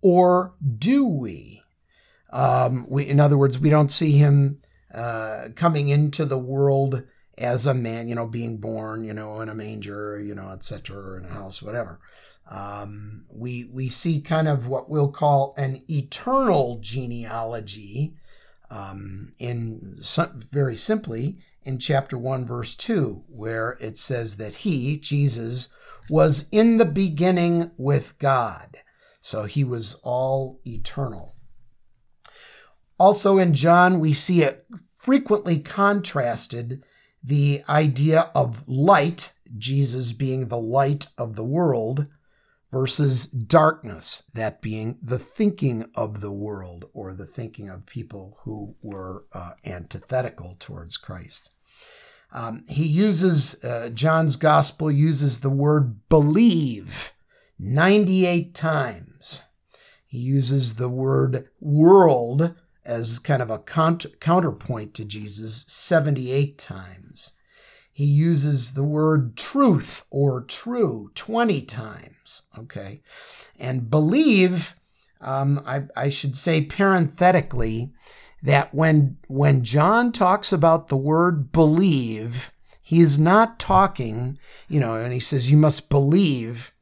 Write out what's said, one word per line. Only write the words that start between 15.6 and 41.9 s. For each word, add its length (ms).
eternal 960
genealogy, 1300
um, 680
in 640
some, 500
very 240
simply 640
in 160
chapter 400
one, 280
verse 300
two, 520
where 520
it 160
says 420
that 180
he, 420
Jesus, 720
was 420
in 260
the 80
beginning 920
with 420
God. 600
So 220
he 200
was 400
all 640
eternal. 680
Also 380
in 160
John, 460
we 140
see 300
it 200
frequently 580
contrasted, 1300
the 460
idea 640
of 320
light, 640
Jesus 540
being 360
the 120
light 480
of 180
the 80
world, 640